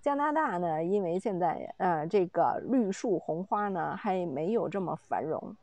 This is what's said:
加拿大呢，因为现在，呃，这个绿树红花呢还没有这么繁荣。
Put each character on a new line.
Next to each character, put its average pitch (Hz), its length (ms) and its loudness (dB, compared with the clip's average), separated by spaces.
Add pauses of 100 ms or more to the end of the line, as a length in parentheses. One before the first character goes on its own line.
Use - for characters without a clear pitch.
加 294 140 0
拿 294 160 2
大 294 280 0
呢， 165 260 0
因 196 180 2
为 175 160 0
现 196 180 -2
在， 170 420 -2
呃， 165 280 0
这 185 200 4
个 165 420 2
绿 220 240 2
树 196 260 0
红 160 240 -4
花 208 260 -2
呢 160 280 -2
还 190 300 -2
没 160 260 -2
有 220 160 2
这 196 120 -2
么 156 140 -2
繁 104 300 -4
荣。 156 380 -4